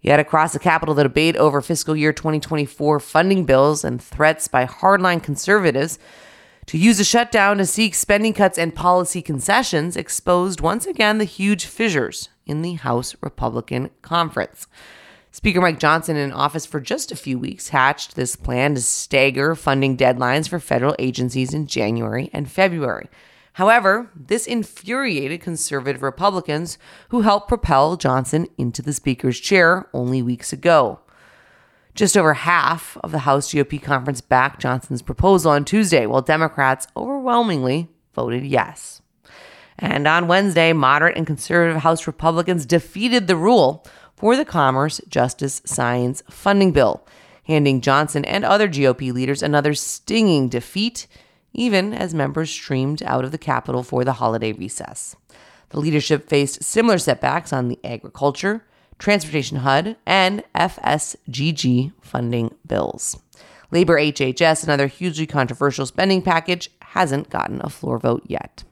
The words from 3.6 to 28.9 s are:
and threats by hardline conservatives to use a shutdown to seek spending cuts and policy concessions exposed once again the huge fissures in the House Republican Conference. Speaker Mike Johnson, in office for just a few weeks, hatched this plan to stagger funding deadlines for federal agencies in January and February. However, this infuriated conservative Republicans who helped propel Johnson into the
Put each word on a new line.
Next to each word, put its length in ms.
and 180
threats 460
by 180
hardline 560
conservatives 800
to 100
use 220
a 40
shutdown 540
to 80
seek 280
spending 400
cuts 240
and 160
policy 480
concessions 760
exposed 640
once 240
again 320
the 80
huge 400
fissures 640
in 160
the 120
House 480
Republican 680
Conference. 680
Speaker 300
Mike 180
Johnson, 380
in 160
office 320
for 160
just 300
a 40
few 240
weeks, 300
hatched 460
this 200
plan 400
to 60
stagger 760
funding 400
deadlines 540
for 100
federal 400
agencies 540
in 140
January 640
and 180
February. 580
However, 600
this 320
infuriated 960
conservative 600
Republicans 760
who 120
helped 260
propel 480
Johnson 520
into 240
the 120